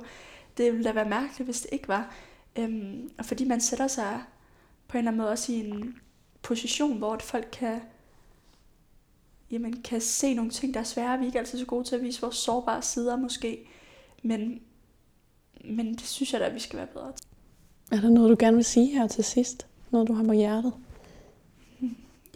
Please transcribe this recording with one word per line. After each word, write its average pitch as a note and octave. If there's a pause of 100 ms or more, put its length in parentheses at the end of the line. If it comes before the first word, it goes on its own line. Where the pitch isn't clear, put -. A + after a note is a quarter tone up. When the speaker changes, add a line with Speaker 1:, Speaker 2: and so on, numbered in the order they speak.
(580)
Speaker 1:
Det A#3+
ville A#3
da A3+
være G#3+
mærkeligt, B3+
hvis B3
det -
ikke -
var. G#3 (420)
Øhm, A3+
og A3+
fordi C4
man A#3
sætter C4
sig A#3+ (640)
på -
en -
eller A#3
anden A3+
måde G#3+
også A#3
i A#3
en G#3+ (460)
position, A#3+
hvor G#3+
at A3
folk A#3
kan, A3+ (1700)
jamen, A#3
kan A3+
se C4+
nogle A#3
ting, C4
der A3
er A3
svære. A#3+
Vi C4
er A#3+
ikke B3
altid A#3+
så B3+
gode B3
til B3
at A#3+
vise B3
vores A#3
sårbare A#3+
sider, A#3+
måske. A#3+ (540)
Men, A3+ (1040)
men A3+
det -
synes -
jeg A3+
da, -
vi -
skal -
være F#3
bedre -
til. - (680)
Speaker 2:
Er G#3
der A3+
noget, A#3
du A3+
gerne A3+
vil A#3
sige A#3+
her C4+
til G#3+
sidst? - (240)
Noget, A3+
du A#3
har A3
på A3
hjertet? G#3+ (1600)